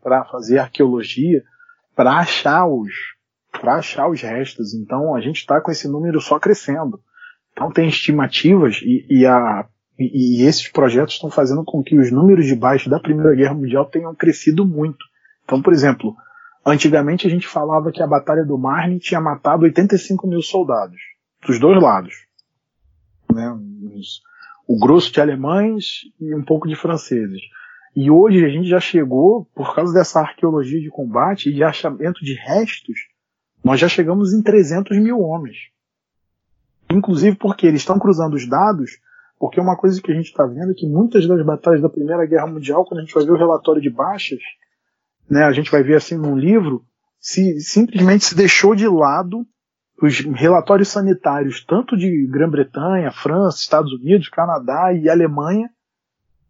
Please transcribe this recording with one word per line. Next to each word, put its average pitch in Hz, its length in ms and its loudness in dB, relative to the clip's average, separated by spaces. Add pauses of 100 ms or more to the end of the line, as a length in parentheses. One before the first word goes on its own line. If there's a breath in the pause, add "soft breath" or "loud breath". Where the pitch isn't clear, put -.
pra 127 240 0
fazer 123 320 -2
arqueologia, 131 840 0 (520 soft breath)
pra 131 240 2
achar 170 480 0
os, 113 260 -4 (600)
pra 127 240 -2
achar 151 340 -4
os 156 100 -4
restos. 110 540 -8
Então, 131 400 -4
a 117 80 -4
gente 147 240 -8
tá 147 140 2
com 165 100 -6
esse 147 180 -8
número 156 320 -4
só - 180 -2
crescendo. 156 600 -2 (520 soft breath)
Então, - 200 -8
tem 160 160 2
estimativas 151 920 2
e, 127 260 -2
e, 127 180 6
a, 117 400 2 (320)
e, 123 440 0
e 135 40 6
esses 151 220 0
projetos 127 460 0
estão 151 160 -10
fazendo 143 340 0
com 147 180 -4
que 151 160 2
os 123 140 4
números 170 320 6
de 135 100 0
baixas 127 340 0
da 147 120 0
Primeira 151 340 2
Guerra 143 200 2
Mundial 139 320 -2
tenham 165 280 -8
crescido 165 520 0
muito. 151 400 -4 (380)
Então, 135 180 -2
por 180 100 4
exemplo, 135 420 0 (480 soft breath)
antigamente 151 640 0
a 170 40 2
gente 180 180 -4
falava 156 420 -2
que - 120 -6
a 160 40 0
Batalha 151 380 0
do 143 140 -4
Marne 165 400 -4
tinha 175 200 -6
matado 156 460 0
oitenta 175 300 2
e 185 40 2
cinco 190 280 -6
mil 170 160 -2
soldados, 117 580 -4 (460)
dos 123 120 0
dois 180 240 6
lados, 98 300 2 (1200)
né? 233 180 -2 (460)
Os, - 260 -18 (440 soft breath)
o 120 100 0
grosso 170 360 4
de - 80 0
alemães 170 800 -2 (200)
e 156 140 -8
um 147 80 -6
pouco 156 240 -2
de 156 80 -4
franceses. 117 680 -6 (520 loud breath)
E 139 160 0
hoje 180 340 8
a 147 40 2
gente 160 180 -2
já 180 140 2
chegou, 165 640 2 (100)
por - 180 -8
causa 170 220 -2
dessa 170 260 2
arqueologia 151 600 -4
de 151 100 -10
combate 139 580 -4
e 147 40 0
de 143 100 -2
achamento 156 640 -4
de 135 100 -8
restos, 165 640 -6 (640)
nós 131 160 2
já 156 80 4
chegamos 185 460 0
em 214 100 2
trezentos 196 560 2
mil 226 220 0
homens. 160 360 -6 (1300)
Inclusive 190 460 2
porque 196 300 0
eles 151 160 4
estão 196 180 0
cruzando 165 340 0
os 123 140 -6
dados, 156 500 -2 (400 soft breath)
porque 151 220 -4
uma 180 160 0
coisa 190 260 0
que - 80 -4
a 156 40 -2
gente 160 180 -6
tá 147 120 0
vendo 156 280 -4
é - 20 -4
que 165 140 -6
muitas 202 400 2
das 175 160 2
batalhas 151 360 0
da - 80 0
Primeira 160 380 -2
Guerra 156 220 0
Mundial, 156 360 -2
quando 180 160 -8
a - 40 -12
gente - 100 -20
vai 151 100 2
ver 160 80 2
o 165 60 4
relatório 160 420 2
de 143 100 -4
baixas, 147 500 -6 (920)
né, 147 140 2
a 147 80 4
gente 147 180 -4
vai 143 140 4
ver 151 120 4
assim 165 200 -2
num 147 200 -2
livro, 156 480 0 (360)
se, 185 400 -2
simplesmente 196 640 2
se 180 100 -4
deixou 196 400 4
de 214 140 0
lado 180 580 0 (560)
os 147 160 2
relatórios 165 720 2
sanitários, 156 760 -2
tanto 233 320 -2
de 170 300 0
Grã-Bretanha, 147 840 -2
França, 180 480 -2
Estados 151 320 0
Unidos, 147 360 0
Canadá 165 640 -2
e 160 160 0
Alemanha, 165 640 0 (800)